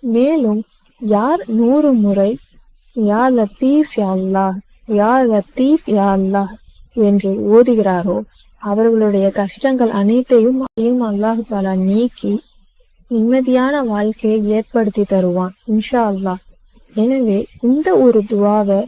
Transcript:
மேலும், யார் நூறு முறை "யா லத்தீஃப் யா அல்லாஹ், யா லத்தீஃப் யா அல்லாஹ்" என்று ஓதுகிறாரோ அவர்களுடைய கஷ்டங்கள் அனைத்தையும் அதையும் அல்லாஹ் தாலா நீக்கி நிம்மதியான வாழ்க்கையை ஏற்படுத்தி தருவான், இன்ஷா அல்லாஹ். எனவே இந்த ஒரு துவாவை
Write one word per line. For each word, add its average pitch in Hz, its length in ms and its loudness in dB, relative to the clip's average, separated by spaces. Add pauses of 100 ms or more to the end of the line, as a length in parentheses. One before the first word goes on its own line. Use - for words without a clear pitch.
மேலும், 240 580 0 (400)
யார் 226 480 0
நூறு 247 440 2
முறை 202 360 2 (680)
"யா 214 340 0
லத்தீஃப் 262 640 0
யா 202 140 -2
அல்லாஹ், 190 440 -2 (340)
யா 208 220 2 (140)
லத்தீஃப் 254 640 0
யா 202 240 0
அல்லாஹ்" 190 420 -2 (440)
என்று 202 340 2 (180)
ஓதுகிறாரோ 202 680 2 (460)
அவர்களுடைய 214 680 0
கஷ்டங்கள் 226 600 -2
அனைத்தையும் 233 680 2
அதையும் 247 420 -2
அல்லாஹ் 220 460 -2
தாலா 190 320 -2
நீக்கி 202 520 -2 (760)
நிம்மதியான 254 640 0 (100)
வாழ்க்கையை 214 640 -2
ஏற்படுத்தி 214 560 -2
தருவான், 185 500 -2 (120)
இன்ஷா 220 400 -2
அல்லாஹ். 190 340 -6 (560)
எனவே 226 420 0 (240)
இந்த 277 340 0
ஒரு 240 280 4
துவாவை 208 640 0